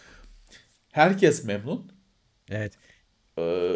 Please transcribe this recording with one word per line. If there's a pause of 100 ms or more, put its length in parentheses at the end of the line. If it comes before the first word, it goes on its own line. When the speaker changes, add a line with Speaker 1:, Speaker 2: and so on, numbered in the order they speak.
(920)
Speaker 1:
Herkes
memnun. (580)
Speaker 2:
Evet. (680)
Speaker 1:
Ee, (340)